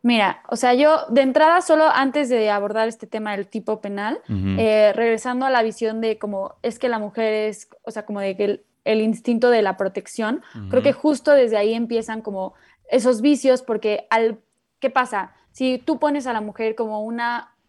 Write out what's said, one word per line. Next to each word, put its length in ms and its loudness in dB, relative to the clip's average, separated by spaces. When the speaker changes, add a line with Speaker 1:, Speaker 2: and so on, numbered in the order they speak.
Speaker 1:
Mira, 460 2
o 60 -4
sea, 200 2
yo 240 4
de 120 4
entrada, 400 4
solo 280 4
antes 400 0
de 220 2
abordar 360 -2
este 200 -10
tema 280 -6
del 120 -8
tipo 340 -6
penal, 380 -6
Speaker 2:
Ujú. 300 -2
Speaker 1:
eh, 340 4
regresando 540 -2
a 20 0
la 140 2
visión 360 -4
de 200 -4
como, 420 -8
es 160 -6
que 120 -4
la 100 -2
mujer 340 -4
es, 200 -14
o 60 -12
sea, 160 -12
como 140 -8
de 180 -4
que 80 0
el, 180 -4
el 180 0
instinto 480 0
de 140 4
la 140 -2
protección, 680 -6
creo 120 2
Speaker 2:
Ujú. 20 -8
Speaker 1:
que 100 2
justo 380 0
desde 260 4
ahí 160 0
empiezan 480 -4
como 320 -8
esos 320 2
vicios, 400 4
porque 480 -4
al, 300 0
¿qué 100 -2
pasa? 440 -2
Si 260 -2
tú 220 -4
pones 280 -2
a 60 -6
la 80 -4
mujer 340 -6
como 280 -6
una 520 -8